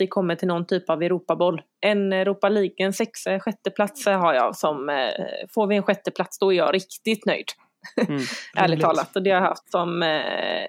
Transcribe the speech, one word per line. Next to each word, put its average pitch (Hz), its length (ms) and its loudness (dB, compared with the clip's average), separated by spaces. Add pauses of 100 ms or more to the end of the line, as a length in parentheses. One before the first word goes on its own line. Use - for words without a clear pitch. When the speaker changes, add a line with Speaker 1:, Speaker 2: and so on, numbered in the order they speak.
Speaker 1:
vi 190 60 0
kommer 180 280 -2
till 185 120 -2
någon 175 200 0
typ 180 220 -2
av 160 140 0
Europaboll. 175 580 0 (200)
En 202 320 2
Europa 196 360 0
League, 202 280 0
en 196 160 0
sexa, 196 460 -4
sjätte 196 300 -6
plats, 202 380 -2
eh, 196 120 4
har 165 140 4
jag 120 220 2
som, 147 340 -2
eh, 135 200 0 (400)
får 214 180 0
vi 208 80 2
en 196 80 2
sjätte 202 280 -2
plats - 280 -4
då 196 140 4
är 180 40 4
jag 151 180 2
riktigt 208 500 -4
nöjd. 175 200 0 (640)
Speaker 2:
Mm. 151 40 -2 (260)
Speaker 1:
<laughs> - 180 -14
Ärligt 185 140 4
Speaker 3:
Rimligt. 160 120 0
Speaker 1:
talat. 160 340 2
Och 190 80 0
det 196 60 2
har 185 120 4
jag 185 60 4
haft - 240 -6
som, 175 320 0
eh, 92 640 -2